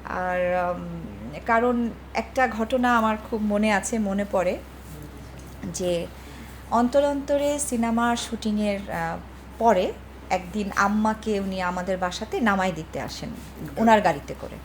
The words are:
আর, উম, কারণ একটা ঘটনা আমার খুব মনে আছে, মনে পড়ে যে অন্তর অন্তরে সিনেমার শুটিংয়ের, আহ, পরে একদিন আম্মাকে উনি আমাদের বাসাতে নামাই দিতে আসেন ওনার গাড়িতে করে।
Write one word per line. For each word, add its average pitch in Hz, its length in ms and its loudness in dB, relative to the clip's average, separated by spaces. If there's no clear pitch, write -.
আর, 180 340 -2
উম, 170 240 -8
কারণ 233 440 2
একটা 240 340 0
ঘটনা 240 480 2
আমার 220 200 4
খুব 220 120 -2
মনে 208 300 4
আছে, 214 260 0
মনে 202 340 0
পড়ে 185 260 2
যে 175 420 -2
অন্তর 247 340 4
অন্তরে 285 540 2
সিনেমার 233 580 2
শুটিংয়ের, 208 760 -2
আহ, 165 280 -4
পরে 226 340 6
একদিন 196 460 -2
আম্মাকে 214 640 2
উনি 190 220 -4
আমাদের 180 360 -2
বাসাতে 208 420 -2
নামাই 190 320 4
দিতে 156 280 -8
আসেন - 280 -8
ওনার 220 240 8
গাড়িতে 165 400 0
করে। - 240 -10